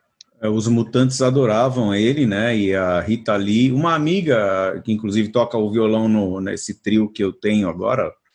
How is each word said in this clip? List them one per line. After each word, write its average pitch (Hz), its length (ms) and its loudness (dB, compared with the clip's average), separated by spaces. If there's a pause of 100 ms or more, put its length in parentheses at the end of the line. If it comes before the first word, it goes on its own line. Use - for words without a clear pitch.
(400)
É, 110 80 -2
os 107 200 0
Mutantes 123 520 2
adoravam 123 720 2
ele, 123 320 2
né? 110 300 0
E 98 180 0
a 90 260 0
Rita 110 360 -2
Lee, 107 360 2
uma 160 220 0
amiga 120 920 0
que 113 80 -4
inclusive 107 360 -2
toca 117 300 0
o 107 120 0
violão 110 380 2
no, 95 320 0
nesse 98 400 -8
trio 107 300 0
que 107 120 -6
eu 95 100 0
tenho 104 360 0
agora, 95 440 -2 (220)